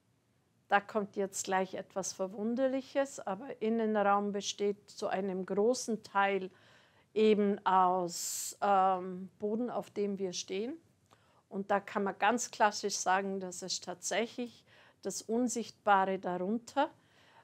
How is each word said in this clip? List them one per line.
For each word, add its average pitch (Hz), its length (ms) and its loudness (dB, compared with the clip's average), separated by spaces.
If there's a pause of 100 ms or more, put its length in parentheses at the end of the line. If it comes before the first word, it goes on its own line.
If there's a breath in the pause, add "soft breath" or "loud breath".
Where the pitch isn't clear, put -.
(680)
Da 202 100 6
kommt 202 380 -4
jetzt 190 300 -4
gleich 190 280 0
etwas - 380 -6
Verwunderliches, 254 1040 -2
aber 214 420 -8
Innenraum 214 720 2
besteht 202 580 -4
zu - 200 -6
einem 190 360 -2
großen 214 600 0
Teil 196 460 0 (640 soft breath)
eben 208 500 4
aus, 185 960 2
ähm, 190 800 2
Boden, 220 320 -2
auf 190 200 -6
dem 202 280 -2
wir 185 160 -4
stehen. 220 420 -6 (720 soft breath)
Und 196 220 -4
da 202 100 4
kann 202 240 -4
man 190 140 -4
ganz 233 320 2
klassisch 208 460 0
sagen, 196 440 0
dass 180 220 -10
es 180 180 -6
tatsächlich 226 840 -6 (380 soft breath)
das - 220 -8
Unsichtbare 208 960 0
darunter 202 720 -2 (540 soft breath)